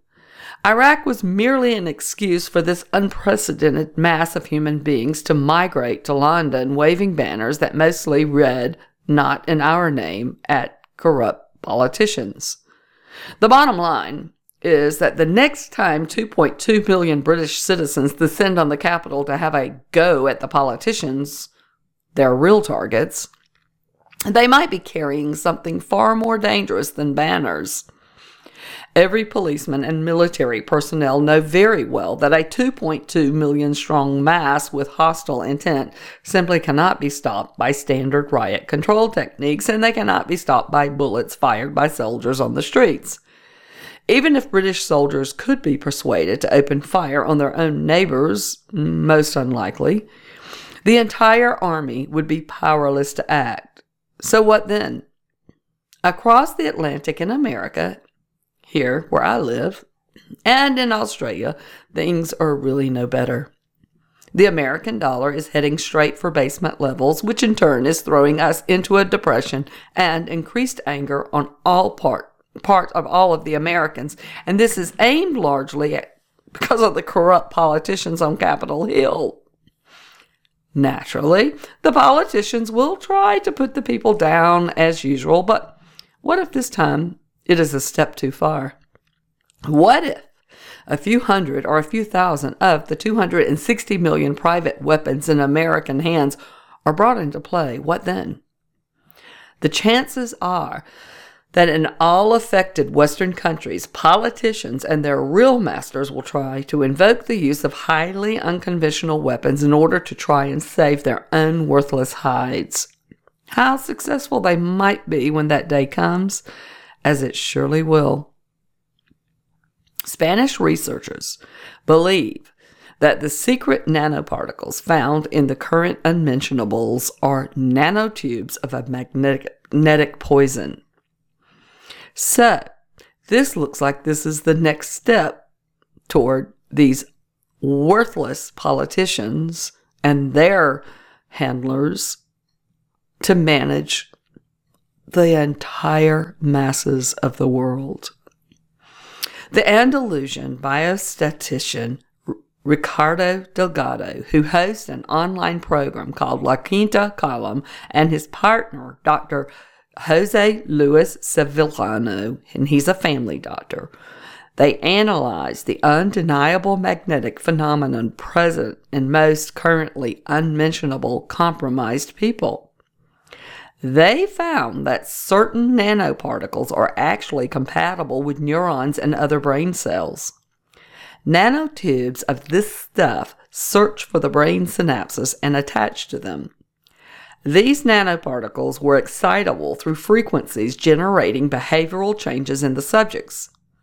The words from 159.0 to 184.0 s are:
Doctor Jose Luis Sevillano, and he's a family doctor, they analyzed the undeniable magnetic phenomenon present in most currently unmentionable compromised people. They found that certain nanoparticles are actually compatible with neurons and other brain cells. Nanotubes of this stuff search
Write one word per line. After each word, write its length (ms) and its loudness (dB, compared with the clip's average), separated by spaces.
Doctor 440 -2
Jose 680 2
Luis 560 2
Sevillano, 1160 -2
and 160 -2
he's 200 2
a 40 2
family 460 -4
doctor, 520 -12
they 240 2
analyzed 880 0
the 160 -2
undeniable 920 2
magnetic 640 -2
phenomenon 680 -2
present 640 -2
in 180 0
most 440 2
currently 720 -2
unmentionable 960 -2
compromised 920 -4
people. 560 -4
They 440 4
found 600 -4
that 200 -2
certain 680 0
nanoparticles 1040 -2
are 200 0
actually 500 -2
compatible 760 -4
with 180 -6
neurons 580 -2
and 160 -2
other 240 0
brain 360 0
cells. 580 -6
Nanotubes 1000 0
of 240 -6
this 260 -2
stuff 640 -2
search 540 0